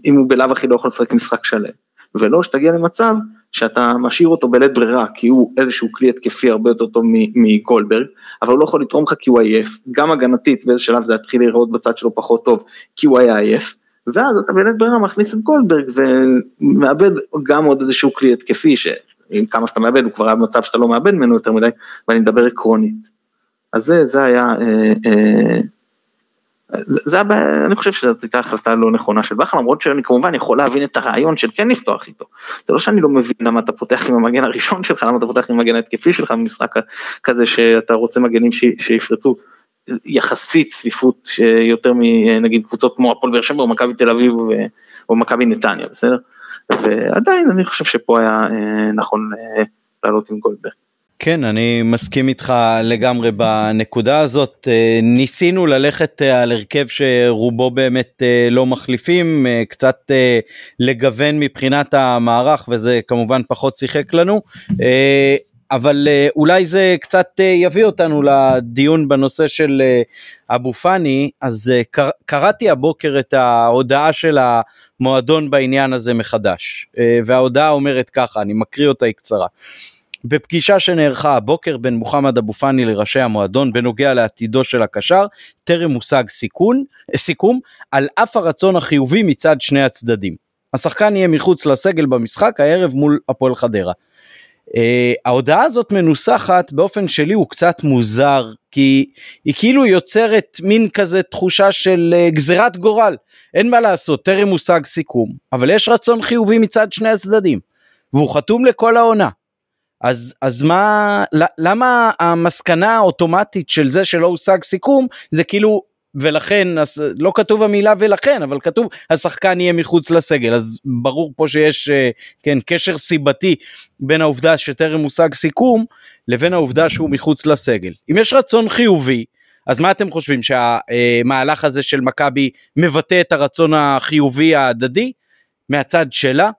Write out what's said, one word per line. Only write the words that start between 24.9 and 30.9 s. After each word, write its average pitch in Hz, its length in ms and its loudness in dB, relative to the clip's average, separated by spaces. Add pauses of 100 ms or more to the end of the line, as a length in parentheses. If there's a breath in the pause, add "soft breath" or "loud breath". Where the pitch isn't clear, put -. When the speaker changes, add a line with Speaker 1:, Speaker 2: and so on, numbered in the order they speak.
Speaker 1:
אה, 107 540 2 (1200)
זה, - 220 -4
זה 156 120 -2
היה, 202 80 0
ב-, 202 80 -2 (340)
אני 196 100 0
חושב 196 160 -2
שזאת 120 300 -2
הייתה 117 160 -4
החלטה 113 360 -4
לא 113 160 2
נכונה 107 320 -2
של 107 120 -8
בכר, 151 240 -2
למרות 127 220 0
שאני 139 220 -2
כמובן 139 320 0
יכול 120 240 -2
להבין 139 260 0
את - 120 -8